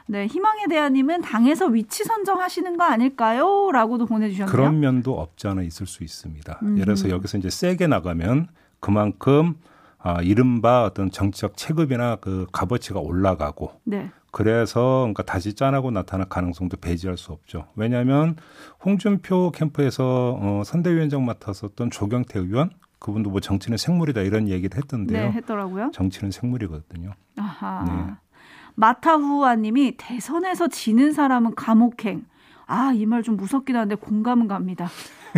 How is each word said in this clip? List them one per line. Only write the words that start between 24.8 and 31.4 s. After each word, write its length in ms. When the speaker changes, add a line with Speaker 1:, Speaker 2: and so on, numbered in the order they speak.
Speaker 1:
네, 100
했더라고요. 600
Speaker 2:
정치는 380
생물이거든요. 800
Speaker 1:
아하. 500
Speaker 2:
네. 260
Speaker 1:
마타후아님이 1200
"대선에서 720
지는 420
사람은 440